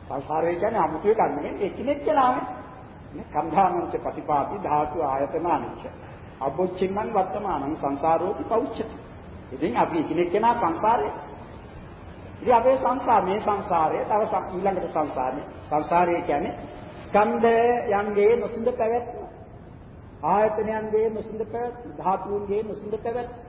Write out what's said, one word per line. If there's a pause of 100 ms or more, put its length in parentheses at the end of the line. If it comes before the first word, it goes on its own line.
සංසාරය
කියන්නේ
아무තු
එකක්
නෙමෙයි,
එකිනෙක
කෙනාම. (720)
නේ?
කන්ධානංච
පටිපාටි
ධාතු
ආයතනානිච්ච. (540)
අබොච්චින්නම්
වත්තමානං
සංසාරෝපි
පෞච්චති. (460)
ඉතින්
අපි
එකිනෙක
කෙනා
සංසාරේ. (1200)
ඉතින්
අපේ
සංසාර,
මේ
සංසාරය,
තව
සම්-,
ඊළඟට
සංසාරේ. (180)
සංසාරය
කියන්නේ (440)
ස්කන්ධයන්ගේ
නොසිඳ
පැවැත්ම. (1040)
ආයතනයන්ගේ
නොසිඳ
පැවැත්ම,
ධාතුන්ගේ
නොසිඳ
පැවැත්ම. (160)